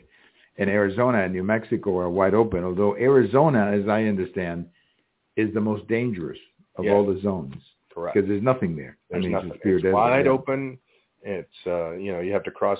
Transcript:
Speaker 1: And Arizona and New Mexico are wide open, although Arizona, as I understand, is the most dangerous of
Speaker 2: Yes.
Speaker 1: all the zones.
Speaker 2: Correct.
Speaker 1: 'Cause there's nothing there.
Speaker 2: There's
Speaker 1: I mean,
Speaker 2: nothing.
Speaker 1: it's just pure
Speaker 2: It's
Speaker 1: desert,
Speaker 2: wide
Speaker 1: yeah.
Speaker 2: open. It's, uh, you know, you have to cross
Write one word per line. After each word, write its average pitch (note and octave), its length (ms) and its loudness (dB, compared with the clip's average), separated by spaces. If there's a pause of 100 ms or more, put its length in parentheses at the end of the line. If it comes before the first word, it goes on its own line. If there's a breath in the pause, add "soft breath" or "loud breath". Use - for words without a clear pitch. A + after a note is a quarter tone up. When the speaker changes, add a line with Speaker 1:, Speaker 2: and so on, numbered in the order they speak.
(580 soft breath)
Speaker 1:
And G2 120 0
Arizona G#2 540 2
and F#2 100 -2
New F#2 100 -4
Mexico G#2 560 -2
are F2+ 100 -2
wide F#2+ 240 2
open, G#2 300 2
although G2 320 0
Arizona, B2 760 4
as G#2 180 0
I G#2+ 140 2
understand, F2+ 640 -4 (680)
is G#2+ 180 0
the A2 80 0
most G#2 260 -4
dangerous A2 520 -4 (380)
of F#2 80 -4
Speaker 2:
Yes. G2+ 80 2
Speaker 1:
all G2+ 120 4
the F#2+ 160 -2
zones. F2 340 -4 (380)
Speaker 2:
Correct. E2+ 240 -4
Speaker 1:
'Cause G2 100 4
there's G2+ 160 -2
nothing B2 320 0
there. C#2 220 -14 (120)
Speaker 2:
There's F2+ 120 -4
Speaker 1:
I - 20 0
mean, F2+ 80 -2
Speaker 2:
nothing. F#2 180 -4
Speaker 1:
it's E2 60 -12
just - 80 -16
pure F#2+ 120 4
Speaker 2:
It's F2 80 0
Speaker 1:
desert, F#2+ 120 2
Speaker 2:
wide B2 300 4
Speaker 1:
yeah. C3+ 60 4
Speaker 2:
open. C3+ 480 -4 (440)
It's, F#2 440 -10
uh, E2+ 260 -2
you G2 180 -8
know, F2 100 -4
you F#2+ 120 -4
have F#2+ 100 0
to F#2 80 -10
cross G2+ 280 -2